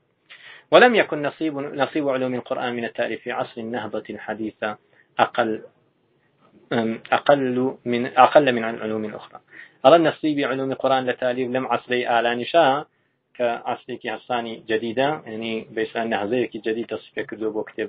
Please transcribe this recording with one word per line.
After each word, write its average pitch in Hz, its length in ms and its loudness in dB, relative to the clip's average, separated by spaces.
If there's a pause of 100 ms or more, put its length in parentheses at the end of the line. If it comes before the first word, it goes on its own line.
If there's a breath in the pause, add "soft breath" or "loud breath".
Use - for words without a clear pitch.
(720 loud breath)
ولم 226 240 8
يكن 151 280 0
نصيب، 147 360 -4
نصيب 143 500 -2
علوم 127 260 -2
القرآن 127 420 -6
من 117 80 -4
التأليف 113 360 -6
في 120 120 -8
عصر 120 280 -6
النهضة 110 500 -8
الحديثة 107 680 -8 (400 soft breath)
أقل، 113 440 0 (1120)
أم، 113 300 0 (100)
أقل 131 720 2
من، 120 220 -2
أقل 131 460 6
من 113 120 -2
العلوم 110 400 -4
الأخرى. - 360 -12 (460 loud breath)
أرى 160 120 10
نصيب 151 420 0
علوم 135 320 -2
القرآن 131 340 0
لتأليف 123 440 -2
لم 131 160 -2
عصري 123 340 0 (180)
آلانشا، 135 680 2 (500)
کە 120 120 0 (220)
عەسرێکی 120 440 -8
هەستانی 117 400 -6 (140)
جەدیدە، 113 420 0 (200)
یعنی 110 440 -6
بە 110 40 -4
ئیسلام 113 360 -4
نەهزەیەکی 110 520 -2
جەدید 113 260 -2
دەستی - 240 -10
پێ 107 120 -4
کردووە 110 260 -6
بۆ 107 140 -4
کتێب 107 200 -8